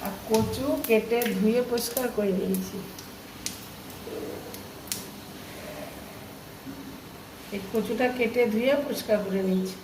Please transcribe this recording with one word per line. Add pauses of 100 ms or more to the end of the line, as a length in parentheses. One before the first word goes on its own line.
আর (140)
কচু (220)
কেটে (180)
ধুয়ে
পরিষ্কার (100)
করে
নিয়েছি। (4000)
এই (120)
কচুটা (100)
কেটে (120)
ধুয়ে (120)
পরিষ্কার
করে
নিয়েছি।